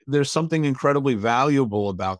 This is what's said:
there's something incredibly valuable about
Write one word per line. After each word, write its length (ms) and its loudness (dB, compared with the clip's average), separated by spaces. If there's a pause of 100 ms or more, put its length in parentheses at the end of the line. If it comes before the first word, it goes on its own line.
there's 260 0
something 340 0
incredibly 500 0
valuable 720 0
about 300 -4